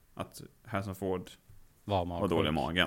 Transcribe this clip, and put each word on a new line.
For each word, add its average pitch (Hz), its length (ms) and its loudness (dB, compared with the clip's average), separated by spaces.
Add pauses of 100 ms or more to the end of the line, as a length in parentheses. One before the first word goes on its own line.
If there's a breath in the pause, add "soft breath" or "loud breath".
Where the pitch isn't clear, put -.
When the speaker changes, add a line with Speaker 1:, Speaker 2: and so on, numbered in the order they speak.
(140)
Speaker 1:
att - 280 -10 (240)
Harrison 98 300 -4
Ford 92 360 -2 (520)
Speaker 2:
Var 95 220 2
Speaker 1:
var 90 220 0
dålig 80 220 4
i - 20 2
Speaker 2:
magsjuk. 78 240 0 (120)